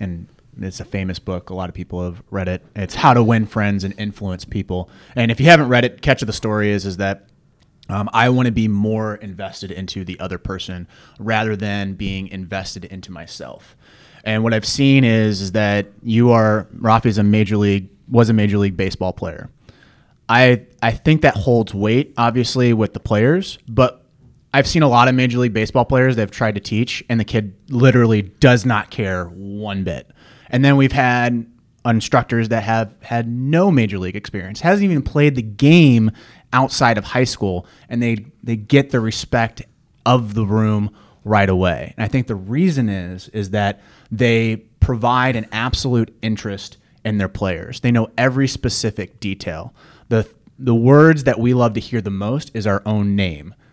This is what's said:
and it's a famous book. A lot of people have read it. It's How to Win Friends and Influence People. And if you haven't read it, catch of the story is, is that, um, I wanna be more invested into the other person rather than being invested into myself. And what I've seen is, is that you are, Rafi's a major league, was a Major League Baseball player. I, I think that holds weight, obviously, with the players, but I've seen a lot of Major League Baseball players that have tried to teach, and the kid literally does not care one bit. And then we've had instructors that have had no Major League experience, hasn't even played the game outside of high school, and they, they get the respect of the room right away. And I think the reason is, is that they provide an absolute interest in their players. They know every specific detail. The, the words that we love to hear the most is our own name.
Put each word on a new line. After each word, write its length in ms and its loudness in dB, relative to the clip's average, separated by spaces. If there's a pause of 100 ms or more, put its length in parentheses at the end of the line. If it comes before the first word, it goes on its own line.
and 260 -10 (340)
it's 200 -10
a 40 -12
famous 340 -6
book. 320 -10
A 40 -12
lot 140 -8
of 60 -14
people 280 -10
have 280 -10
read 180 -6
it. 140 -6 (120)
It's 220 -8
How 180 6
to 80 4
Win 240 2
Friends 380 -2
and 140 -8
Influence 460 -10
People. 440 -6 (260)
And 160 0
if 100 -2
you 60 4
haven't 220 8
read 160 2
it, 180 -6
catch 200 2
of 40 -6
the 60 -6
story 380 -2
is, 160 -2
is 100 -8
that, 320 -6 (600)
um, 240 -4
I 180 4
wanna 200 2
be 160 0
more 500 -2
invested 540 -14
into 340 -10
the 140 -10
other 200 -8
person 500 -12 (300)
rather 360 -2
than 400 -6
being 340 -8
invested 580 -12
into 260 -16
myself. 640 -18 (480)
And 180 -2
what 120 0
I've 120 -2
seen 380 4
is, 380 2
is 100 -8
that 340 0 (160)
you 280 2
are, 360 2 (120)
Rafi's 400 2
a 40 2
major 360 2
league, 300 0 (200)
was 220 4
a 20 4
Major 260 2
League 180 0
Baseball 360 -4
player. 380 -10 (800)
I, 340 6 (200)
I 100 0
think 300 2
that 140 4
holds 380 0
weight, 420 0
obviously, 560 2
with 220 0
the 60 -8
players, 580 0 (100)
but 340 0 (520)
I've 120 4
seen 160 2
a 60 4
lot 200 6
of 60 2
Major 240 0
League 140 0
Baseball 320 0
players 320 2
that 60 0
have 80 -4
tried 240 -2
to 80 -4
teach, 480 -4
and 100 0
the 40 0
kid 300 -4 (140)
literally 540 4
does 420 2
not 260 -2
care 360 -6
one 580 -8
bit. 260 -8 (380)
And 160 0
then 140 6
we've 140 4
had 520 0 (400)
instructors 640 0
that 140 -2
have 400 -2
had 260 -4
no 420 0
Major 280 2
League 180 -6
experience, 460 -10
hasn't 280 2
even 120 0
played 320 2
the 80 -4
game 680 6 (440)
outside 420 2
of 80 -6
high 200 0
school, 420 -4 (240)
and 120 -4
they, 220 -2 (180)
they 140 -4
get 340 2
the 100 0
respect 600 -4 (460)
of 280 2
the 120 -2
room 420 0 (360)
right 260 2
away. 480 -2
And 60 -4
I 40 -4
think 200 -2
the 60 -4
reason 540 -2
is, 420 -8
is 200 -6
that 300 -2 (300)
they 460 0 (240)
provide 560 0
an 160 -6
absolute 680 -4
interest 560 -8 (260)
in 140 -2
their 100 -2
players. 520 -6
They 100 0
know 260 0
every 320 0
specific 720 -6
detail. 540 -8 (360)
The, 180 0 (300)
the 160 0
words 500 6
that 160 0
we 140 2
love 200 2
to 60 -4
hear 200 -6
the 100 -4
most 440 -6
is 120 -4
our 200 0
own 300 0
name. 380 -4 (180)